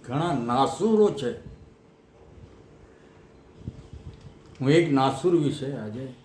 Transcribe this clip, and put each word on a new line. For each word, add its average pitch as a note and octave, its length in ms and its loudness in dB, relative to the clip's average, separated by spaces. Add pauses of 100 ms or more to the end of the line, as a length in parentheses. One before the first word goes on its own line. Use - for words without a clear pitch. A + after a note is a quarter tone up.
ઘણા D3+ 280 -2
નાસુરો C#3 760 2
છે. B2 300 -6 (3250)
હું C3 100 2
એક D#3+ 220 4
નાસુર C#3 440 2
વિશે C#3 400 -2
આજે A#2 380 -10 (100)